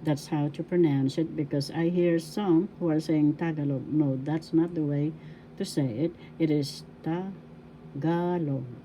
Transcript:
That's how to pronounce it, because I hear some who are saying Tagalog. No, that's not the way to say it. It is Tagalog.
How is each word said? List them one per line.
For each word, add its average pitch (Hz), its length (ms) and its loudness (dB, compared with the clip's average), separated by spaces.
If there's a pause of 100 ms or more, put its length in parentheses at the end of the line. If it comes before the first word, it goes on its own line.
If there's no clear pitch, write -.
That's 151 260 -2
how 147 200 0
to 147 140 -6
pronounce 143 560 2
it, 160 180 -2
because 147 340 -2
I 165 180 0
hear 175 300 4
some 180 500 2 (100)
who 175 100 -2
are 156 120 2
saying 151 360 2
Tagalog. 147 520 -2
No, 139 340 2
that's 151 300 -4
not 170 220 2
the 165 80 -2
way 147 300 0 (460)
to 196 60 -4
say 165 220 0 (200)
it. 170 80 -2 (240)
It 160 120 2
is 147 340 0 (180)
Tagalog. 165 1600 -2 (200)